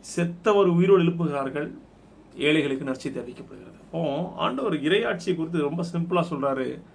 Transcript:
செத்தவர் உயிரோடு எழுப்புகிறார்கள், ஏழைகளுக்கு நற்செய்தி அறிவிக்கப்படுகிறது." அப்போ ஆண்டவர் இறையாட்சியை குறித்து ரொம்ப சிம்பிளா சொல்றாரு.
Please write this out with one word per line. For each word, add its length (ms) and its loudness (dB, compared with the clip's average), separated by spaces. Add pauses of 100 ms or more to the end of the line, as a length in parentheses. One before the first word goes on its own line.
(160)
செத்தவர் 520 4
உயிரோடு 360 6
எழுப்புகிறார்கள், 680 -2 (640)
ஏழைகளுக்கு 500 2
நற்செய்தி 320 -6
அறிவிக்கப்படுகிறது." 540 -14 (100)
அப்போ 540 -4
ஆண்டவர் 380 -2
இறையாட்சியை 600 0
குறித்து 240 -4
ரொம்ப 240 -2 (100)
சிம்பிளா 360 0
சொல்றாரு. 520 -4 (140)